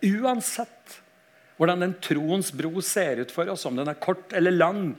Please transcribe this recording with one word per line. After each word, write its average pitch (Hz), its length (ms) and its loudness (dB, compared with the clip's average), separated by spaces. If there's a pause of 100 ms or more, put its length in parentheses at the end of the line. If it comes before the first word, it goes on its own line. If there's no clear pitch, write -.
uansett 233 960 -2 (600)
hvordan 180 240 4
den 185 120 0 (100)
troens 160 500 0
bro 160 320 -4
ser 139 380 0
ut 123 100 -10
for 170 160 -2
oss, 190 160 -6
om 123 100 -4
den 143 140 -2
er 151 100 -6
kort 185 380 -2
eller 180 160 4
lang, 180 460 2